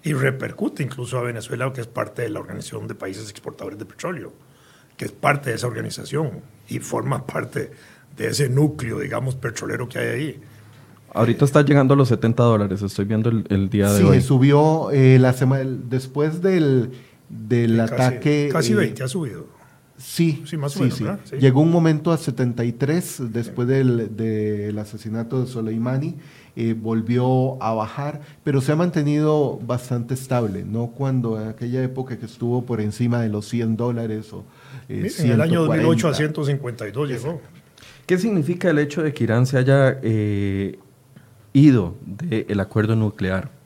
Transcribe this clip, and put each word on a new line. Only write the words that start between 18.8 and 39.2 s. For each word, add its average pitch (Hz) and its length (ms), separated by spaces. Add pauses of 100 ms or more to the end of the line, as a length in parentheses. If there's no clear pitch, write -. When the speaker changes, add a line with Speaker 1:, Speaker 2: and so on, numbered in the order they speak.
Speaker 1:
ha 131 40
subido. 120 380 (500)
Speaker 3:
Sí, - 480
Speaker 1:
Sí, - 120
más 143 180
o 202 40
Speaker 3:
sí, 139 40
Speaker 1:
menos, 127 160
Speaker 3:
sí. 113 60
Speaker 1:
¿verdad? 196 200
Sí. - 120
Speaker 3:
Llegó 131 240
un 160 100
momento 160 420
a 156 60
setenta 120 460
y 117 80
tres 151 500 (100)
después 117 360
Speaker 1:
Sí. 131 60
Speaker 3:
del, 120 420
del 107 640
asesinato 113 600
de 123 60
Soleimani, 123 680 (400)
eh, 113 200
volvió 123 880
a 113 120
bajar, 143 460 (240)
pero 139 160
se 135 120
ha 151 40
mantenido 151 880
bastante 120 500
estable, 110 500
¿no? 113 240
Cuando 120 520
en 110 80
aquella 120 340
época 127 340
que 113 100
estuvo 120 380
por 120 160
encima 117 420
de 113 60
los 104 200
cien 113 280
dólares 117 560
o, 92 120 (440)
eh, 185 300
Speaker 1:
En 135 120
el 113 100
año 165 240
dos 151 120
mil - 100
ocho 117 220
a 143 60
Speaker 3:
ciento 151 280
cuarenta. - 20
Speaker 1:
ciento - 0
cincuenta 123 440
y - 20
dos 139 180
llegó. 131 320 (680)
Speaker 2:
¿Qué 180 120
significa 175 520
el 147 100
hecho 147 220
de 151 120
que 120 100